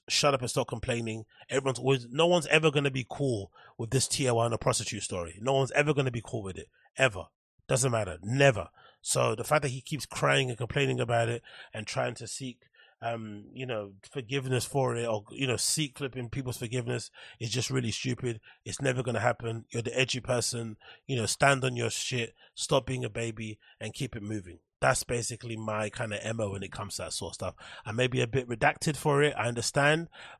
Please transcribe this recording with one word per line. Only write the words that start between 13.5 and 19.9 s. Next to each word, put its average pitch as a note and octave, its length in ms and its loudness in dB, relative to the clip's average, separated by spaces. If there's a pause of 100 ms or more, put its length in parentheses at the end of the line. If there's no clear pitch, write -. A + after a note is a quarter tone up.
you B2+ 120 -8
know, G#2+ 300 -6 (140)
forgiveness C3 540 -2
for B2+ 320 0
it A#2 100 -2
or, G#2+ 260 -2
you C3+ 160 -2
know, A#2 100 0
seek - 400 0
flipping B2+ 320 -6
people's B2+ 260 -6
forgiveness A#2+ 560 -4 (300)
is A#2+ 80 -6
just A#2 220 -2
really B2 200 0
stupid. A#2+ 480 -4 (240)
It's G#2+ 180 -8
never C3 220 2
gonna A#2 160 0
happen. A#2 500 0
You're A#2 120 -4
the A#2 180 -2